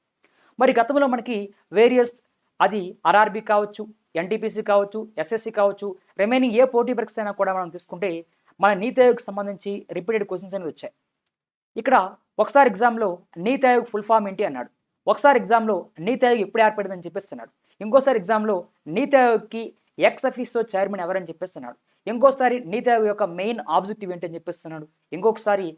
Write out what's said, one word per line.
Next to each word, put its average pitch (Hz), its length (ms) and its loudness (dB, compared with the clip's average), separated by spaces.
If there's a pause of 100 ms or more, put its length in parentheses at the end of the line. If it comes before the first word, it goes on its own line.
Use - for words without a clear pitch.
(600)
మరి 254 180 4
గతంలో 277 340 2
మనకి 240 240 -6 (400)
వేరియస్, 240 340 4 (540)
అది 196 160 0 (280)
ఆర్ఆర్బీ 208 320 4 (100)
కావచ్చు, 208 320 -2 (380)
ఎన్టీపీసీ 214 500 -4
కావచ్చు, 202 280 2 (240)
ఎస్ఎస్సీ 220 360 -6
కావచ్చు, 202 280 0 (340)
రిమైనింగ్ 240 400 2
ఏ 262 120 6
పోటీ 240 260 0
పరీక్ష 220 220 -6
అయినా 202 180 -6
కూడా 190 200 0
మనం 175 160 -8
తీసుకుంటే 180 360 -8 (520)
మన 202 80 6 (120)
నీతి 254 220 0
ఆయోగ్కి 240 240 2
సంబంధించి 202 440 -10 (240)
రిపీటెడ్ 202 340 -4
క్వశ్చన్స్ 185 260 -10
అనేవి 170 160 -10
వచ్చాయి. - 200 -18 (840)
ఇక్కడ 233 160 2 (480)
ఒకసారి 277 300 6
ఎగ్జామ్లో 226 360 0 (360)
నీతి 269 240 0
ఆయోగ్ 240 220 2
ఫుల్ 208 180 -6
ఫామ్ 220 200 2
ఏంటి 190 200 -6
అన్నాడు, 127 200 -10 (420)
ఒకసారి 277 300 4
ఎగ్జామ్లో 220 340 0 (320)
నీతి 247 200 0
ఆయోగ్ 240 180 2
ఎప్పుడు 226 200 0
ఏర్పడిందని 196 400 -4
చెప్పేసి 175 300 -12
అన్నాడు, 113 160 -18 (340)
ఇంకోసారి 262 360 4
ఎగ్జామ్లో 214 340 -2 (420)
నీతి 277 240 2
ఆయోగ్కి 226 420 0 (460)
ex - 60 -6 (140)
officio 240 320 -6 (120)
చైర్మన్ 196 320 -4
ఎవరని 180 260 -6
చెప్పేసి - 280 -14
అన్నాడు, 123 180 -16 (340)
ఇంకోసారి 254 460 2 (160)
నీతి 240 180 -2
ఆయోగ్ 226 200 4
యొక్క 208 140 -2 (140)
మెయిన్ 220 200 -4 (180)
ఆబ్జెక్టివ్ 190 360 -4
ఏంటి 175 140 -10
అని 165 100 -10
చెప్పేసి 165 300 -12
అన్నాడు, 160 180 -12 (320)
ఇంకొకసారి 208 500 0 (100)